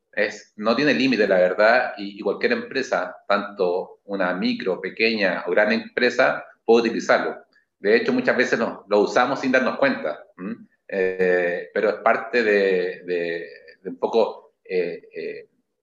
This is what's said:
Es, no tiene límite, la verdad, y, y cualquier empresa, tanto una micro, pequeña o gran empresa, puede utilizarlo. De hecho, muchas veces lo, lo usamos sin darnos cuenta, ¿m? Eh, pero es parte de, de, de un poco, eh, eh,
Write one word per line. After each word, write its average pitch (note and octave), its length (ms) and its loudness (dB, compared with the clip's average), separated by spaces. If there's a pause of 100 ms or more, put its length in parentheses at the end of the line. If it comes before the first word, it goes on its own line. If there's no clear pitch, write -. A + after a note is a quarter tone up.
(120)
Es, - 440 -4
no G#2+ 180 0
tiene C#3 200 2
límite, A#2+ 340 2
la F#2 100 4
verdad, G#2+ 580 4
y, G2+ 220 -10
y G#2+ 40 -12
cualquier A2 300 0
empresa, A2+ 640 -4 (120)
tanto G2+ 760 -2
una F#2+ 300 -2
micro, F#2+ 460 -2
pequeña F#2+ 680 0
o F2 60 -2
gran G#2+ 200 4
empresa, B2 720 0 (200)
puede A#2 180 6
utilizarlo. G2+ 640 0 (340)
De G#2 180 2
hecho, B2 160 0
muchas B2 240 0
veces B2 220 0
lo, G2+ 300 -6
lo G#2 120 4
usamos C3 400 0
sin C3 120 -2
darnos A#2+ 260 0
cuenta, A#2+ 460 -2 (140)
¿m? G2 180 -10 (300)
Eh, F#2 840 0
pero G#2+ 160 0
es G2 80 2
parte A#2 460 0
de, F#2+ 640 0
de, E2+ 440 -4 (340)
de F#2 80 -12
un E2+ 80 -12
poco, - 640 -2
eh, F2 500 -6
eh, D#2+ 360 -12 (340)